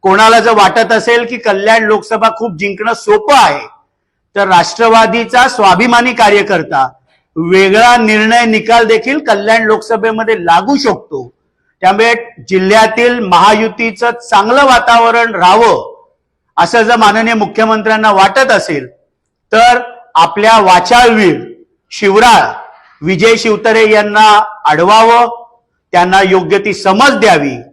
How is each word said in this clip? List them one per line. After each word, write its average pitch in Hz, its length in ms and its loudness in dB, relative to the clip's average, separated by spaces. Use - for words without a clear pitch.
कोणाला 220 380 2
जर 226 100 0
वाटत 214 420 0
असेल 233 320 -2
की 240 120 -10
कल्याण 214 460 -2
लोकसभा 214 540 -2
खूप 208 220 -8
जिंकणं 202 360 -6
सोपं 214 400 -2
आहे, 151 320 0
तर 202 120 -2
राष्ट्रवादीचा 226 1000 0
स्वाभिमानी 233 640 0
कार्यकर्ता 190 800 -2
वेगळा 190 600 2
निर्णय 220 480 0
निकाल 226 400 0
देखील 226 340 -2
कल्याण 220 440 -2
लोकसभेमध्ये 220 800 -4
लागू 185 320 0
शकतो. 147 580 -6
त्यामुळे 208 340 0
जिल्ह्यातील 220 680 0
महायुतीचं 220 920 -2
चांगलं 240 540 -2
वातावरण 233 680 0
राहावं 185 720 0
असं 175 260 0
जर 233 140 0
माननीय 220 380 0
मुख्यमंत्र्यांना 220 760 -2
वाटत 196 380 0
असेल 156 380 -2
तर 240 280 4
आपल्या 202 460 2
वाचाळवीर 202 800 2
शिवराळ 214 640 2
विजय 190 300 0
शिवतरे 220 540 0
यांना 214 760 2
अडवावं, 226 800 2
त्यांना 180 300 2
योग्य 185 360 0
ती 196 160 -6
समज 214 360 0
द्यावी 165 520 0